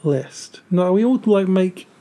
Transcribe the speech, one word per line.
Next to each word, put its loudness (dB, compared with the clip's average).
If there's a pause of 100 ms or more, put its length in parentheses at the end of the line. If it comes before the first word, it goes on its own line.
list. -6 (100)
Now, 0
we 2
all, 0
like, 2
make -2 (140)